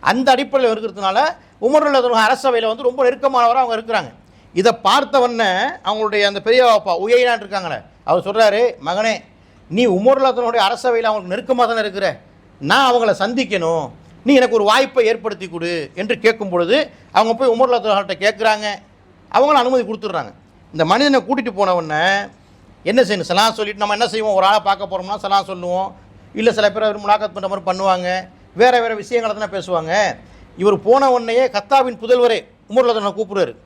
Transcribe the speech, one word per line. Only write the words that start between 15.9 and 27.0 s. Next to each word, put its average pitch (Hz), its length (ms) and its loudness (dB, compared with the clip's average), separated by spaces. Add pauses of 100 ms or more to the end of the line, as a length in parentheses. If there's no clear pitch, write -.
என்று 214 240 -4
கேட்கும் 220 300 0
பொழுது 180 420 0 (220)
அவங்க 226 220 2
போய் 247 180 0
உமர் 247 200 0
ரலியல்லாஹு 214 220 0
அன்ஹுட்ட 196 220 -2 (100)
கேட்குறாங்க. 214 400 0 (640)
அவங்களும் 277 340 4
அனுமதி 254 200 0
கொடுத்துட்றாங்க. 185 500 -6 (400)
இந்த 160 120 -2
மனிதனை 254 360 2
கூட்டிட்டு 240 340 -4
போன 185 200 0
உடனே 160 300 -2 (800)
என்ன 226 200 2
செய்யணும்? 180 280 -2
சலாம் 208 220 2
சொல்லிட்டு 208 300 -6
நம்ம 208 100 -2
என்ன 214 160 0
செய்வோம்? 214 260 -2
ஒரு 190 120 2
ஆளை 208 140 4
பார்க்க 196 260 -2
போறோம்னா 185 300 -8
சலாம் 196 280 -2
சொல்லுவோம், 180 520 -6 (380)
இல்ல 220 180 2
சில 208 200 2
பேர் 208 100 -4
அவர் 208 180 -2